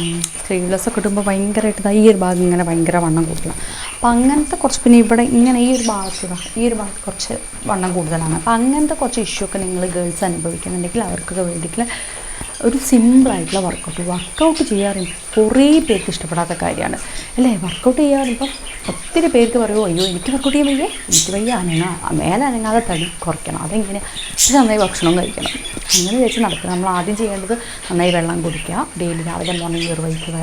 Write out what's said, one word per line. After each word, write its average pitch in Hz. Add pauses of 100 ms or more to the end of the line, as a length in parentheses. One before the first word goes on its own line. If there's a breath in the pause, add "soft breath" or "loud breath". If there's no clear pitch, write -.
(420)
സ്ലീവ്ലെസ് 185
ഒക്കെ 220
ഇടുമ്പോൾ 202
ഭയങ്കരമായിട്ട് 208
ഇതാ 202
ഈ -
ഒരു 196
ഭാഗം 180
ഇങ്ങനെ 175
ഭയങ്കര 165 (100)
വണ്ണം 160
കൂടുതലാണ്. 165 (360 loud breath)
അപ്പം -
അങ്ങനത്തെ 277
കുറച്ച്, -
പിന്നെ 240
ഇവിടെ 233 (140)
ഇങ്ങനെ 247
ഈ -
ഒരു 240
ഭാഗത്ത് 196
ഇതാ, 180 (220)
ഈ 240
ഒരു 226
ഭാഗത്ത് 202
കുറച്ച് - (360)
വണ്ണം 185
കൂടുതലാണ്. 160
അപ്പം 233
അങ്ങനത്തെ 294
കുറച്ച് 240
ഇഷ്യൂ -
ഒക്കെ 196
നിങ്ങൾ 180 (120)
ഗേൾസ് 175
അനുഭവിക്കുന്നുണ്ടെങ്കിൽ 175
അവർക്കൊക്കെ 175
വേണ്ടിയിട്ടുള്ള 170 (800 loud breath)
ഒരു 247 (100)
സിമ്പിളായിട്ടുള്ള 233
വർക്കൗട്ട്. -
വർക്കൗട്ട് 311
ചെയ്യാറുണ്ട് 196 (200)
കുറേ 233 (200)
പേർക്ക് 196
ഇഷ്ടപ്പെടാത്ത 170
കാര്യമാണ് - (380 loud breath)
അല്ലേ? 254 (140)
വർക്കൗട്ട് 247
ചെയ്യാറുണ്ട്. 269 (460)
ഒത്തിരി -
പേർക്ക് 233
പറയുമോ, 214
"അയ്യോ 175
എനിക്ക് 180
വർക്കൗട്ട് 269
ചെയ്യാൻ 285
വയ്യ, 277 (220)
എനിക്ക് 175
വയ്യ, 220 (120)
അനങ്ങാ, 170 (300)
മേലെ 185
അനങ്ങാതെ 220 (100)
തടി 165 (180)
കുറയ്ക്കണം." 160
അതെങ്ങനെ? 202 (300 loud breath)
പക്ഷെ -
നന്നായി 214
ഭക്ഷണം 170
കഴിക്കണം. - (440)
അങ്ങനെ 185
വെച്ച് 226
നടക്കുക. 180
നമ്മൾ 180 (100)
ആദ്യം 196
ചെയ്യേണ്ടത് 196 (340 loud breath)
നന്നായി 180
വെള്ളം 170
കുടിക്കുക, 170 (160)
ഡെയിലി 165
രാവിലെ 170
മോർണിംഗ് 170
ഒരു 160
വൈകിട്ട് 160